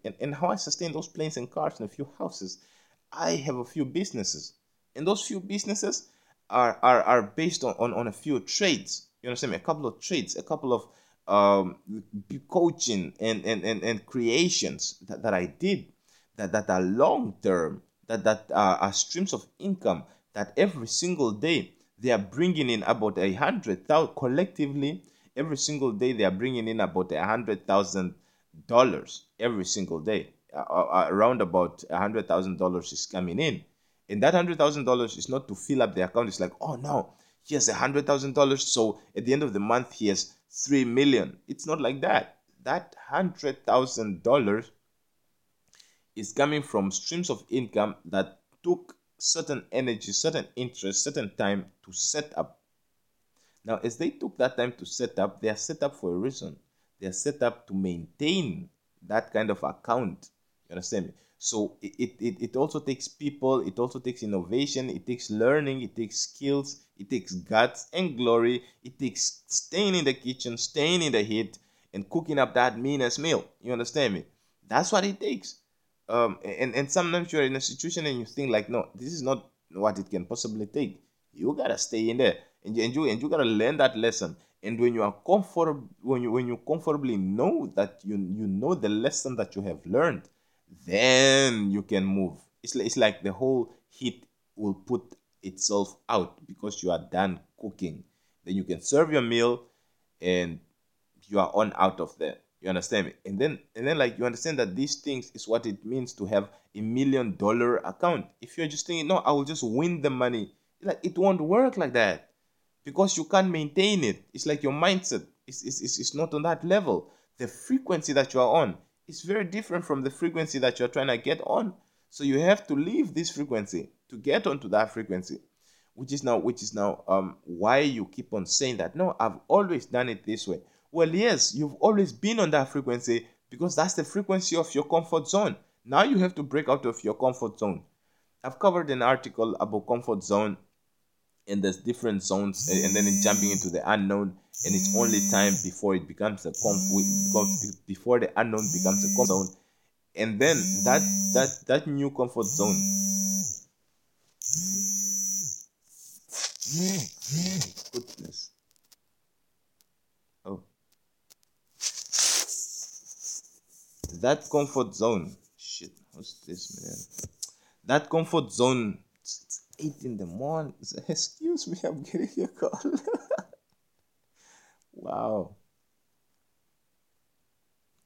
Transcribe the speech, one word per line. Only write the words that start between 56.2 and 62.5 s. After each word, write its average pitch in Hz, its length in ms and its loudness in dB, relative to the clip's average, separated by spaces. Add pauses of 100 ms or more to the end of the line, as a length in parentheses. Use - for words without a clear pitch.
They 95 60 -10
are 92 60 -6
set 147 300 -2
up - 260 0
to 101 60 -8
maintain 95 920 -2 (380)
that 110 260 -2
kind 107 180 2
of 101 120 -2
account. 113 680 -2 (380)
You 85 60 -14
understand 92 320 -4
me? - 60 -14 (260)
So - 420 -2
it, - 180 -10
it, - 220 -4
it, 113 220 -4
it 120 140 -6